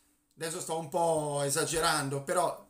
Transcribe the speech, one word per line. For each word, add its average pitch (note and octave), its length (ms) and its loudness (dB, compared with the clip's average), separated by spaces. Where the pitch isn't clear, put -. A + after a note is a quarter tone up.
Adesso E3 240 -6
sto D#3+ 180 -4
un D#3+ 100 -8
po' D3+ 540 2
esagerando, C#3+ 800 0
però F3 480 0